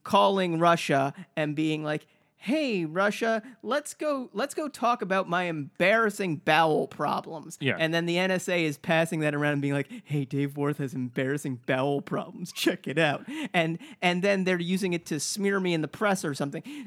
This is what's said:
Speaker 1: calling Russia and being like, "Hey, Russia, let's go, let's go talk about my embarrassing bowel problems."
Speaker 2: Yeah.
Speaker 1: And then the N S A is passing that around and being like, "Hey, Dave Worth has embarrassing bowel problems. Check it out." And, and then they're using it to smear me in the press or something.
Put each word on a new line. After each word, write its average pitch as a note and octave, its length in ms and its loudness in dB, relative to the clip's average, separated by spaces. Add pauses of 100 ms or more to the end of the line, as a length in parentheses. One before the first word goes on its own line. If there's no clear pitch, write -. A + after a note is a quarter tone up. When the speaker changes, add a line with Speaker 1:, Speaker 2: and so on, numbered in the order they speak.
Speaker 1:
calling G3 560 4
Russia E3+ 540 4 (240)
and D3+ 180 0
being D#3 300 0
like, D3+ 200 -4 (300)
"Hey, A#3+ 480 0
Russia, G#3 580 0 (200)
let's C4+ 320 -4
go, C#4+ 400 -4
let's A#3+ 200 -4
go D#4 140 -4
talk A#3+ 340 0
about F#3+ 280 0
my F3 140 0
embarrassing F3+ 920 0
bowel D#3 500 4
problems." D3+ 720 -6
Speaker 2:
Yeah. A#2+ 180 0
Speaker 1:
And D#3+ 140 2
then E3+ 140 0
the E3+ 100 0
N F#3 140 2
S F3+ 180 -2
A E3+ 160 2
is D3 120 -2
passing E3 440 2
that D3+ 120 2
around D3 200 0
and C#3+ 80 0
being C#3+ 120 0
like, C#3 160 -2 (140)
"Hey, C#3+ 220 -2
Dave C#3+ 320 -2
Worth C#3+ 220 -2
has C3+ 140 -6
embarrassing C3 720 -4
bowel C#3+ 360 0
problems. E3+ 500 -8
Check - 380 -2
it C#3 100 -2
out." D3+ 260 2 (280)
And, E3 260 0 (220)
and F3+ 200 2
then G3 220 2
they're F3+ 160 2
using F3+ 320 0
it E3+ 140 -2
to D3+ 160 -4
smear G3 400 0
me F3+ 120 0
in D#3+ 80 0
the D#3 60 -2
press G3 380 0
or D3 80 -2
something. C#3+ 280 -4 (260)